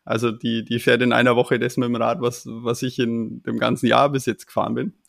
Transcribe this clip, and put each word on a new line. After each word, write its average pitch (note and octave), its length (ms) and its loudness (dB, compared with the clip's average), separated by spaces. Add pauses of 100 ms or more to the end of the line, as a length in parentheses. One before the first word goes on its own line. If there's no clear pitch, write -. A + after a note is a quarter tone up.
Also A#2 280 -2
die, A2+ 340 -4
die A#2 140 -2
fährt A#2+ 220 4
in B2 120 2
einer A#2+ 240 4
Woche B2 200 2
das A#2+ 200 -2
mit B2+ 100 0
dem A#2+ 80 0
Rad, A#2 240 0
was, A#2+ 260 -4
was A#2 360 -4
ich C3 180 -6
in A#2 440 -2
dem A#2 160 -4
ganzen A#2+ 280 0
Jahr B2 240 6
bis C3+ 140 -2
jetzt - 220 -4
gefahren A2+ 280 -2
bin. B2+ 180 -6 (160)